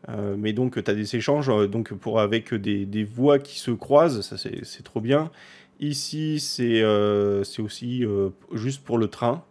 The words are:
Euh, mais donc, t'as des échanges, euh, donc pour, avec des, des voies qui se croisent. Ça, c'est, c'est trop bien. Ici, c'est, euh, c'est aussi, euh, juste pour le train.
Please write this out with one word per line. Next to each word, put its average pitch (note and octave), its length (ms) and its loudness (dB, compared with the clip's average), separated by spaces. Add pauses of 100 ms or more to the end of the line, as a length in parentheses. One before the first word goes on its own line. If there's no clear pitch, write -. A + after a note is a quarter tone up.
Euh, G2+ 300 -6
mais G#2+ 140 -2
donc, B2 300 -2
t'as G2+ 120 0
des G#2+ 220 -4
échanges, C#3 340 2
euh, G#2+ 160 4
donc G#2+ 260 -4
pour, A2 280 0
avec G#2+ 340 0
des, G2+ 320 -2
des G#2+ 160 -4
voies B2+ 380 4
qui - 180 -14
se - 140 -4
croisent. C#3+ 480 4
Ça, - 180 -10
c'est, - 260 -10
c'est - 200 -18
trop - 160 -6
bien. C#3+ 300 2 (500)
Ici, D3+ 580 -4
c'est, A#2 440 2
euh, G#2 600 4
c'est - 180 -8
aussi, A#2+ 440 -4
euh, G2+ 240 0 (260)
juste C3 300 -4
pour A#2+ 120 -2
le A2 120 2
train. B2 420 -2